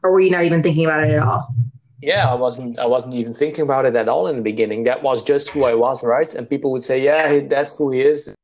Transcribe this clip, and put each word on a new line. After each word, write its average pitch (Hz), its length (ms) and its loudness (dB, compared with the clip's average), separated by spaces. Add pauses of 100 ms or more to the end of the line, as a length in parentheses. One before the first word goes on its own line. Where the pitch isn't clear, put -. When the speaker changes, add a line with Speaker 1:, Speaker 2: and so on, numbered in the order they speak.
Speaker 1:
Or 185 100 2
were 190 100 4
you 185 100 4
not 175 140 2
even 165 180 2
thinking 160 220 2
about 156 180 0
it 151 80 2
at 151 80 2
all? - 340 -2 (480)
Speaker 2:
Yeah, 175 300 0
I - 20 0
wasn't, 123 460 -4
I 123 80 0
wasn't 123 260 0
even 113 200 -6
thinking 151 300 -2
about 135 220 0
it 120 100 2
at 110 140 2
all - 180 0
in 147 100 -2
the 117 40 -6
beginning. 110 440 -2
That 123 180 -2
was 127 180 0
just 143 280 0
who 143 160 0
I 117 100 2
was, 123 280 0
right? 131 300 0
And 120 160 -12
people 139 220 -2
would 127 120 -4
say, 131 160 0
"Yeah, 147 320 2
he, 147 100 4
that's 143 360 -2
who 143 140 0
he 127 100 0
is." 143 320 2 (100)